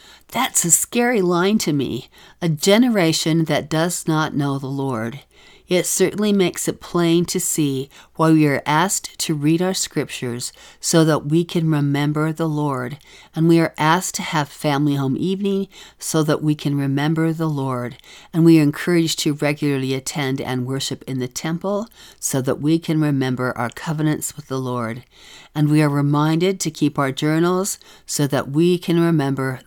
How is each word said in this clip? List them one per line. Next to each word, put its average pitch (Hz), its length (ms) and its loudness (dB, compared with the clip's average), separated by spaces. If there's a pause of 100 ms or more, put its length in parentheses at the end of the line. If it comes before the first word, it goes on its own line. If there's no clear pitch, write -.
(280)
That's - 380 -2
a 170 40 0
scary 240 520 2
line 180 360 2
to 170 140 -2
me, 123 380 -4 (320)
a 170 80 0
generation 170 920 2
that 147 260 -2
does 165 360 -2
not 156 300 0
know 143 220 -2
the 135 80 -8
Lord. 135 540 -4 (480)
It 180 180 2
certainly 202 480 0
makes 185 340 0
it - 140 -6
plain 170 440 2
to 185 140 -4
see 135 480 -2 (280)
why 160 160 4
we 156 140 6
are 139 200 0
asked 160 540 0
to 165 140 -2
read 156 280 2
our 185 100 0
scriptures 127 800 -6 (280)
so 165 240 4
that 156 200 2
we 160 200 2
can 165 260 0
remember 147 600 0
the 160 180 -2
Lord, 143 500 -4 (360)
and 165 140 2
we 165 100 8
are 165 200 2
asked 160 380 2
to 190 60 -6
have 151 280 -2
family 143 460 0
home 135 200 -2
evening 196 520 -2 (300)
so - 260 -2
that 151 180 0
we 151 120 2
can 143 220 -2
remember 147 560 0
the 160 160 -2
Lord, 131 480 -4 (380)
and 165 100 4
we 165 140 10
are 151 40 6
encouraged 160 580 0
to 156 120 0
regularly 143 600 -2
attend 135 480 -4
and 127 240 -4
worship 131 400 -6
in 131 140 -6
the 123 80 -4
temple 190 580 -4 (340)
so 135 220 -2
that 135 180 -2
we 156 180 2
can 160 220 -2
remember 131 560 0
our 117 140 -4
covenants 151 680 -4
with - 120 -18
the 131 120 -6
Lord, 123 440 -6 (500)
and 151 160 2
we 151 100 4
are 147 80 4
reminded 151 720 0
to 156 100 -4
keep 151 280 -2
our 135 140 0
journals 170 680 0 (260)
so - 220 -2
that 135 240 -2
we 175 260 2
can 170 240 0
remember 139 680 0